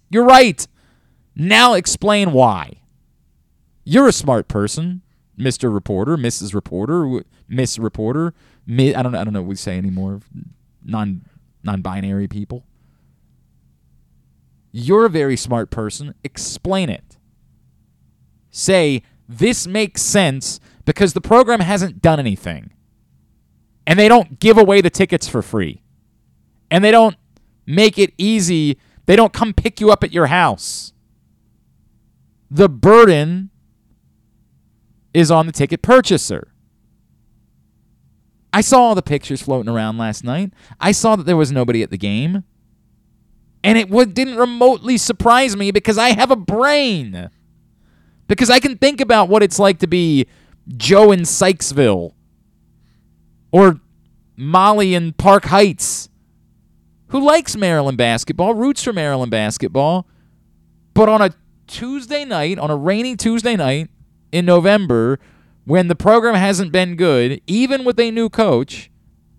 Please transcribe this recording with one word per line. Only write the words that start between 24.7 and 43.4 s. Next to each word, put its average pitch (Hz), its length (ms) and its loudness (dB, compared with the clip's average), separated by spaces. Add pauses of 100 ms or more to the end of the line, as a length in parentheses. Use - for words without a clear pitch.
the 175 80 2
tickets - 400 -2
for 117 120 -4
free. 87 420 -6 (840)
And 180 140 2
they 214 80 6
don't 226 240 6 (500)
make 202 320 2
it 196 200 0
easy. 170 600 0 (280)
They 180 100 4
don't 220 180 4
come 220 200 -4
pick - 260 -4
you 214 120 4
up 202 120 2
at 202 100 -8
your 165 140 0
house. 151 640 -4 (1600)
The 175 200 4
burden 180 800 4 (1600)
is 160 180 2
on 160 140 2
the 165 60 -10
ticket 143 300 -4
purchaser. 202 720 0 (2000)
I 202 80 2
saw 254 200 4
all 233 140 2
the 185 60 -2
pictures 139 400 -6
floating 123 300 -4
around 110 260 -4
last 110 260 -8
night. 160 280 -6 (280)
I 190 120 0
saw 220 240 0
that 170 100 -8
there 170 120 0
was 147 140 0
nobody 120 320 -2
at 95 60 -8
the 95 80 -8
game. 123 460 -4 (1200)